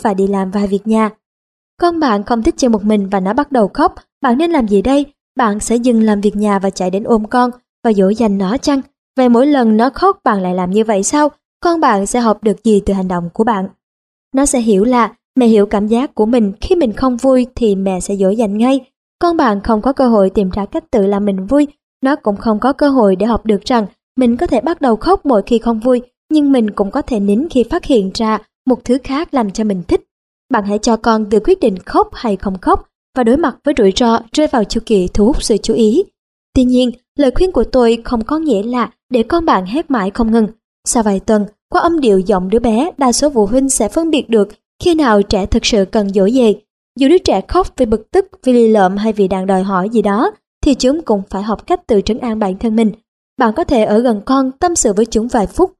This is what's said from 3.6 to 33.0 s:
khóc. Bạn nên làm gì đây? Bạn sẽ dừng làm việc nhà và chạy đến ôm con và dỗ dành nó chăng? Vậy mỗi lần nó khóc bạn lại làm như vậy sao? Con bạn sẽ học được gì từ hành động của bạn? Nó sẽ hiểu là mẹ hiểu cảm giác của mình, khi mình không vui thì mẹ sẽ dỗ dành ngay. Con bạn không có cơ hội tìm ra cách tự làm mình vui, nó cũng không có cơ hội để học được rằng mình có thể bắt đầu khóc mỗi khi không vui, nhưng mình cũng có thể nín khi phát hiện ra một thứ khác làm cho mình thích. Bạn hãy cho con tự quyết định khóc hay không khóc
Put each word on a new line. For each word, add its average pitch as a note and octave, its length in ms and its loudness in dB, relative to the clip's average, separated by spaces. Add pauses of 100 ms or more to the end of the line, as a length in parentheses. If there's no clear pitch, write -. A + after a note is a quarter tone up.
khóc. F4 200 -2 (280)
Bạn B3 160 0
nên E4+ 120 0
làm C4+ 180 0
gì G3 140 2
đây? C#4 240 0 (300)
Bạn G#3+ 240 -2
sẽ A3 160 -2
dừng A#3 260 2
làm G#3+ 180 2
việc G#3 160 -2
nhà G#3 220 0
và G3 120 -2
chạy F#3 200 -4
đến G3 140 -4
ôm A3 200 0
con B3 260 -2 (340)
và A#3 80 2
dỗ G3 160 2
dành G#3+ 300 0
nó G3 180 -2
chăng? C#4 240 -2 (360)
Vậy B3+ 120 2
mỗi A#3+ 180 4
lần B3 300 2
nó A#3 140 2
khóc F#4+ 340 0
bạn G3+ 180 0
lại F3+ 120 -2
làm F#3 160 -2
như G#3+ 140 2
vậy G#3 180 0
sao? D4 260 0 (320)
Con E4+ 200 0
bạn G#3+ 260 2
sẽ B3 140 -2
học A3 220 0
được G3+ 220 -2
gì G#3+ 220 4
từ G3 80 0
hành F#3 140 -2
động F3 260 -4
của A3 100 -2
bạn? G3 240 -2 (680)
Nó C4+ 120 2
sẽ C#4 140 0
hiểu G#3+ 240 2
là A#3+ 300 0 (220)
mẹ B3 100 4
hiểu G#3+ 200 4
cảm G#3 200 -2
giác A#3 280 -2
của G#3+ 120 0
mình, A3 340 0
khi - 160 0
mình C#4 160 0
không B3+ 240 -2
vui B3+ 380 2
thì A3 200 0
mẹ F#3+ 260 -2
sẽ G3+ 160 -6
dỗ F#3+ 140 2
dành G#3+ 280 -2
ngay. B3+ 220 2 (380)
Con F4 180 0
bạn A3+ 240 0
không G#3+ 220 -2
có C4+ 100 0
cơ C4 160 0
hội G3+ 220 4
tìm F#3+ 200 0
ra G3+ 160 -6
cách D#4+ 240 -8
tự G3+ 160 2
làm G3+ 180 0
mình F#3+ 220 -4
vui, C#4+ 200 2 (360)
nó C4+ 140 0
cũng G#3 200 -4
không G#3+ 240 -2
có C4 120 0
cơ D4 160 0
hội A3 280 2
để G3 100 -2
học A#3 200 -2
được G3+ 180 -2
rằng A3+ 220 0 (300)
mình B3 200 2
có E4+ 100 -2
thể C4 140 0
bắt E4 200 -4
đầu A#3+ 160 2
khóc E4+ 300 -2
mỗi A3+ 200 2
khi A#3 120 2
không A3+ 220 -2
vui, B3 220 0 (280)
nhưng D4 220 2
mình A3+ 180 2
cũng G3+ 200 -4
có C#4+ 120 -4
thể A#3 180 -4
nín G3+ 280 0
khi B3 160 0
phát - 200 -4
hiện G3 300 0
ra A3 240 -2 (280)
một A#3+ 180 0
thứ B3 200 0
khác D4 300 -6
làm A3+ 160 -2
cho G#3+ 140 -4
mình G3 240 -4
thích. F4 120 0 (500)
Bạn A3 140 -2
hãy G3+ 140 -2
cho A3 180 0
con A3 340 -2
tự G#3+ 140 2
quyết F#4+ 160 2
định G3 180 0
khóc G4+ 340 -2
hay G#3 240 -4
không F#3+ 220 -8
khóc - 300 -2 (280)